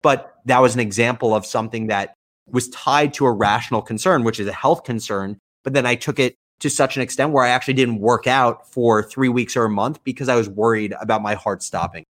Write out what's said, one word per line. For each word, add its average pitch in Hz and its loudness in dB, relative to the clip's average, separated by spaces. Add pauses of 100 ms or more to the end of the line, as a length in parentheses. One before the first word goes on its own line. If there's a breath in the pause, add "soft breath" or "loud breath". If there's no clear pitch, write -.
But 139 0 (100)
that 127 4
was 123 4
an 123 -2
example 117 0
of 104 -2
something 110 -6
that 101 -4 (340)
was 123 -4
tied 147 0
to 143 -2
a 123 4
rational 107 0
concern, 120 0
which 113 -2
is 98 -4
a 101 -6
health 165 0
concern. 104 -6 (240)
But 135 -6
then 135 2
I 123 2
took - -6
it 127 2 (240)
to 147 -4
such 135 0
an 131 -2
extent 135 -2
where 131 4
I 123 2
actually 127 0
didn't 120 2
work 113 2
out 131 2
for 113 2
three 131 0
weeks 120 -2
or 120 2
a 110 0
month 107 -2
because 131 -6
I 127 2
was 113 2
worried 107 0
about 110 -2
my 104 -2
heart 98 -6
stopping. 85 -8 (160)